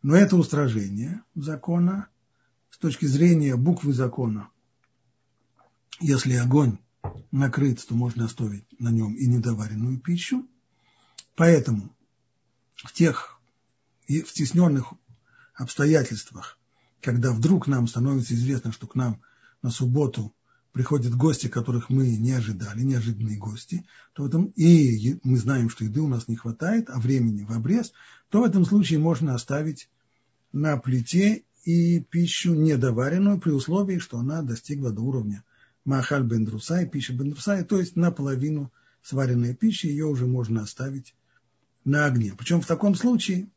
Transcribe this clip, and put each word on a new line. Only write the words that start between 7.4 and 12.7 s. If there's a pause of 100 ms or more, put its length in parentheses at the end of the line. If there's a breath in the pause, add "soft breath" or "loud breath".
то
можно
оставить (120)
на
нем
и
недоваренную
пищу. (880 loud breath)
Поэтому (800)